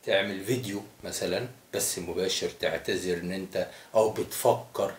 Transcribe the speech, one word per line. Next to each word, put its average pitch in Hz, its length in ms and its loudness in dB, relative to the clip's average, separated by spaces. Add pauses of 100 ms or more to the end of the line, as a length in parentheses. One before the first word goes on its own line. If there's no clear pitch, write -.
تعمل 98 380 2
فيديو 104 380 -2 (220)
مثلًا 98 440 -2 (260)
بس 98 240 0
مباشر 90 500 -2 (120)
تعتذر 90 560 0
ان 87 160 -4
انت، 95 340 -2 (280)
او 110 160 8
بتفكر - 880 0